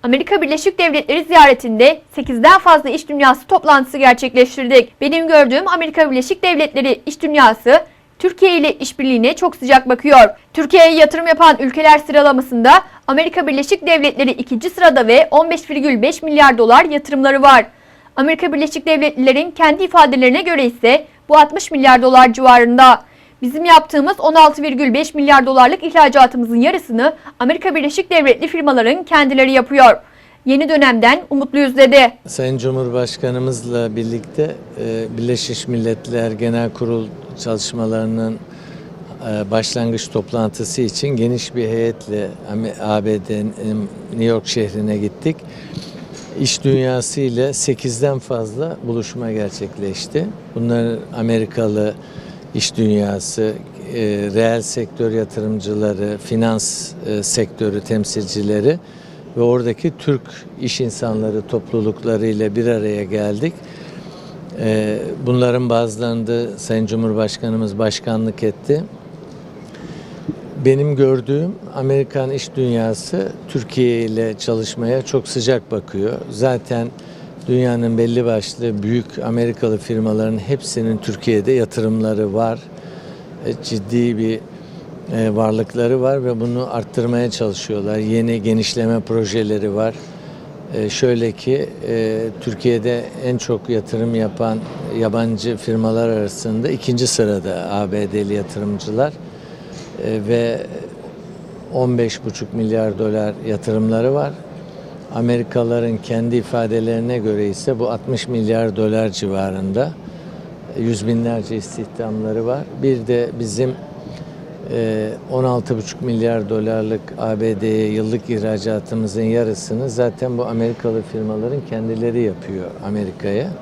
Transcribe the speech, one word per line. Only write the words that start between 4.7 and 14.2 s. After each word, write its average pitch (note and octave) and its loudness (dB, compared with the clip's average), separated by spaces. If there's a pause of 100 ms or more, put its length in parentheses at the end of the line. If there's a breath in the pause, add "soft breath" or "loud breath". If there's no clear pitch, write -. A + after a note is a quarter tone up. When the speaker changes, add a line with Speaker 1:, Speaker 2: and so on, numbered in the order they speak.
Speaker 1:
Benim D#4+ 0
gördüğüm D4 6
Amerika E4 2
Birleşik B3+ -2
Devletleri D4 2
iş - -8
dünyası C#4 6 (380 soft breath)
Türkiye F4+ 4
ile D4 2
işbirliğine C4 0
çok F4 -2
sıcak B3+ 4
bakıyor. B3+ 6 (340 soft breath)
Türkiye'ye E4 6
yatırım D#4+ 4
yapan D#4+ 6
ülkeler D4+ 6
sıralamasında C4+ 4 (340 soft breath)
Amerika E4 0
Birleşik C#4+ 0
Devletleri C#4+ 2